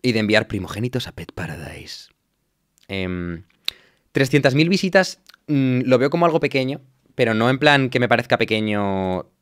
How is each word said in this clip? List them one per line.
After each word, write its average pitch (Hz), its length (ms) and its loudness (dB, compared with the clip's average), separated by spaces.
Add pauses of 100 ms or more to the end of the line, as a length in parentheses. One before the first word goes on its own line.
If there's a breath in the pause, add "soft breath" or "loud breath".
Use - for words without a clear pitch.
Y 123 100 0
de 113 80 0
enviar 107 260 2
primogénitos 110 600 -6
a - 40 -16
Pet - 200 -16
Paradise. 76 760 -14 (760)
Em, 90 580 -6 (680 loud breath)
trescientas 135 420 2
mil 160 140 4
visitas, 190 520 2 (280)
mm, 131 360 2
lo 127 140 4
veo 139 120 2
como 170 160 2
algo 160 140 2
pequeño, 139 400 -2 (340)
pero 113 200 2
no 113 160 4
en 131 80 0
plan 139 320 4
que 127 100 0
me 120 80 0
parezca 117 300 2
pequeño 101 880 -2 (160)